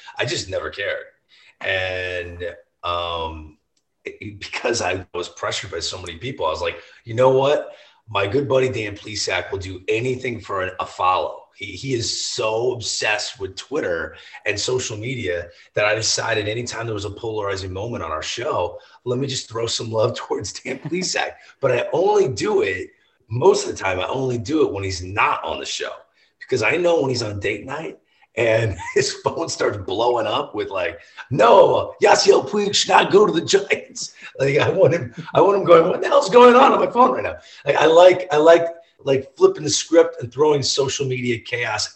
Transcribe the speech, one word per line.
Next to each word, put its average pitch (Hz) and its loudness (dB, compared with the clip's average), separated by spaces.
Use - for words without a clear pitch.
I 104 -2
just 90 -6
never - -6
cared. 98 -8
And, 90 -6
um, 85 -8
it, 104 -14
because 113 -4
I 92 -4
was 90 -8
pressured - -8
by 85 -8
so 98 -8
many 87 -14
people, 113 -8
I 78 0
was 82 -6
like, 85 -6
"You 113 -10
know 127 6
what? 135 2
My 101 -2
good 127 0
buddy 131 4
Dan 107 -6
Plesac 98 -6
will 95 -6
do 92 -12
anything 120 -4
for 95 -6
an, 92 -6
a 87 -4
follow." 92 -2
He, 101 -16
he 110 -8
is - -4
so 117 -2
obsessed 110 -4
with 95 -10
Twitter 85 -6
and 101 -4
social 123 -4
media 98 -6
that 107 0
I 107 2
decided 110 -2
anytime 117 -8
there 110 -6
was 101 -6
a 101 -8
polarizing 98 -6
moment 110 -8
on 80 -8
our 78 -6
show, 117 -6
let 123 -2
me 135 -4
just 123 -8
throw 113 -6
some 113 -6
love 110 0
<laughs> - -10
towards - -8
Dan - -10
Plesac. 165 -6
But 131 2
I 120 0
only 196 4
do 131 0
it, 95 -4
most 143 2
of - -6
the 87 -8
time, 95 -2
I 90 -2
only 127 -2
do 135 0
it - -2
when 98 -6
he's 92 -6
not 113 -2
on 73 -6
the 67 -8
show. - -8
Because 110 -2
I 113 2
know 170 2
when 131 0
he's 123 -2
on 104 -6
date 101 -6
night 147 -12
and 113 2
<laughs> - -10
his - 0
phone - -4
starts 117 -2
blowing 110 -2
up 113 -4
with, 101 -6
like, 90 -6
"No, - 6
Yasiel - 6
Puig 208 -2
should - 0
not 190 4
go 202 8
to 170 0
the 151 -2
Giants." - -2
Like, 139 2
I 185 4
want 170 4
him, 131 -4
I 156 6
want 196 4
him 185 -2
going, 170 6
"What - -2
the - -2
hell's 285 2
going 247 10
on 254 6
on 196 2
my 185 0
phone 247 4
right - -4
now?" - -4
Like, 143 2
I 143 4
like, 175 8
I 151 4
like, 165 8
like, - -2
flipping 185 4
the 143 -2
script - 2
and 117 -10
throwing 143 2
social 135 -2
media 123 -4
chaos 113 -6